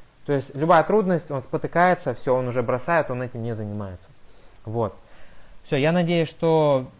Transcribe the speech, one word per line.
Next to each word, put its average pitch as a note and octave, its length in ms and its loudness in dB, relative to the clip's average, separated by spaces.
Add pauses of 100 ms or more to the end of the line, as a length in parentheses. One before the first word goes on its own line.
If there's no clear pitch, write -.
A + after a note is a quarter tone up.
(280)
То D3 60 0
есть C3 200 -2
любая D#3+ 300 6
трудность, F#3 480 2
он C3+ 100 -4
спотыкается, E3+ 720 0
все, B2+ 220 0
он B2+ 120 0
уже B2 140 -2
бросает, B2+ 480 0
он B2+ 140 -4
этим A#2+ 180 -8
не A#2 140 -4
занимается. G#2 500 -8 (600)
Вот. A2 280 -2 (720)
Все, D#3 120 0
я D3 140 2
надеюсь, E3+ 380 2
что D3+ 560 2 (140)